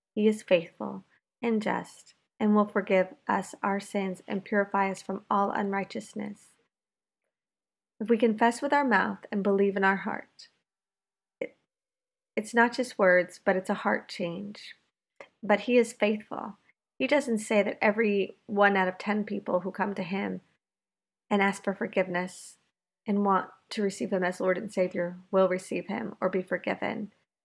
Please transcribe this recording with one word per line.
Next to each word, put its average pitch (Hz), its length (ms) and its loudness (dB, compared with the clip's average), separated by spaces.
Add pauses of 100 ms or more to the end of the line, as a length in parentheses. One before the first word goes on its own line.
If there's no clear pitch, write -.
(140)
he 214 140 4
is 214 140 2
faithful 185 640 -2 (360)
and 226 220 0
just 185 500 -6 (260)
and 208 160 4
will 208 120 6
forgive 190 480 2 (120)
us - 360 -2
our 196 180 -2
sins 190 480 -6
and 196 160 -6
purify 202 460 0
us 185 100 -8
from 196 300 -8
all 202 200 2
unrighteousness. 208 1000 -6 (1500)
If 220 120 0
we 226 80 6
confess 233 420 4
with 285 140 0
our 285 100 4
mouth 202 360 2 (120)
and 202 100 -2
believe 196 320 2
in 196 100 0
our 196 120 4
heart, - 520 -10 (920)
it, - 160 -10 (800)
it's 214 160 -6
not 233 220 4
just 247 240 -4
words, 180 440 4
but 185 140 2
it's 185 140 -4
a 202 40 -2
heart 214 340 -2
change. 196 640 -10 (680)
But 202 180 2
he 247 180 4
is 220 160 4
faithful. 208 640 -4 (400)
He 262 80 -2
doesn't 254 320 2
say 214 240 2
that - 180 -6
every 208 560 2 (100)
one 202 300 4
out 185 120 2
of 185 100 -4
ten 208 260 -2
people 202 360 -2
who 185 100 -6
come 202 240 -4
to 190 80 -6
him 190 400 -6 (880)
and 208 100 2
ask 196 240 0
for 190 100 -2
forgiveness 185 840 -4 (480)
and 202 180 0
want 196 240 2 (220)
to 214 120 -4
receive 196 300 -4
him 185 120 0
as 180 160 -2
Lord 185 180 0
and 208 120 -8
Savior 180 460 -2 (140)
will 190 180 4
receive 185 380 -4
him 208 340 -8
or 196 80 0
be 185 140 -2
forgiven. 196 680 -6 (320)